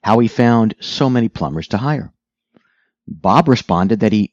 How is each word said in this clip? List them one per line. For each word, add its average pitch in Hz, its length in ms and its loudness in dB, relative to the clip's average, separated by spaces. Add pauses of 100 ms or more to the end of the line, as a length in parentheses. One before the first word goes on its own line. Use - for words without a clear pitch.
how 110 160 2
he 117 100 2
found 117 500 2
so - 300 -4
many 120 180 0
plumbers 78 400 -8
to 104 100 -4
hire. 131 360 -6 (920)
Bob 107 440 2
responded 98 500 0
that 107 140 2
he 104 200 -2